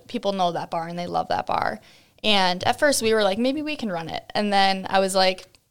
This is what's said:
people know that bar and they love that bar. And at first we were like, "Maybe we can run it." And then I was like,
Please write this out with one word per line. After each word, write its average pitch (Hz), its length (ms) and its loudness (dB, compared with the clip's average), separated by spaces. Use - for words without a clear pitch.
people 202 260 -4
know 180 200 0
that 160 180 -8
bar 165 160 -6
and 175 100 -10
they 175 100 -6
love 170 200 -2
that - 180 -2
bar. - 340 -2
And 185 400 2
at - 160 0
first 285 220 2
we 220 120 2
were 220 100 4
like, 196 140 2
"Maybe 269 240 0
we 302 140 -6
can 226 160 -6
run 165 180 -6
it." - 140 -8
And 208 180 0
then 196 380 2
I 196 100 4
was 190 140 2
like, 190 340 2